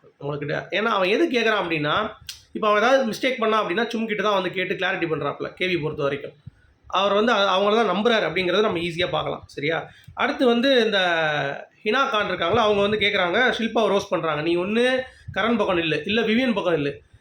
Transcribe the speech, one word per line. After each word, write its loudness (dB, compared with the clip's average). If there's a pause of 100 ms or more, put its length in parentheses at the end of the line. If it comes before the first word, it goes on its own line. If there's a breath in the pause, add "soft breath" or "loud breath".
(200)
நம்மளுக்கிட்ட." -6
ஏன்னா -2
அவன் 2
எது 2
கேக்குறான் 2
அப்படின்னா, -2 (400 loud breath)
இப்ப -2
அவன் 4
ஏதாவது 2
மிஸ்டேக் -2
பண்ணா 2
அப்படின்னா -2
சுங்கிட்ட -4
தான் 2
வந்து 0
கேட்டு -4
கிளாரிட்டி -4
பண்றாப்புல -4
கே -4
வி -2
பொறுத்த -4
வரைக்கும். -4 (560 loud breath)
அவர் 0
வந்து 4
அ-, 2
அவங்கள 4
தான் 0
நம்புறாரு 2
அப்படிங்கிறத 0
நம்ம 0
ஈஸியா -2
பார்க்கலாம். -4
சரியா? -4 (240 loud breath)
அடுத்து 0
வந்து 4
இந்த 0 (880)
ஹினா 2
கான் 0
இருக்காங்களா, 0
அவங்க 2
வந்து 2
கேக்குறாங்க, 2
ஷில்பாவை 0
ரோஸ்ட் 0
பண்றாங்க. -2
"நீ 0
ஒண்ணு 0 (340 loud breath)
கரண் 0
பக்கம் 0
நில்லு, -2
இல்ல 0
விவியன் 2
பக்கம் 0
நில்லு. -2 (280 soft breath)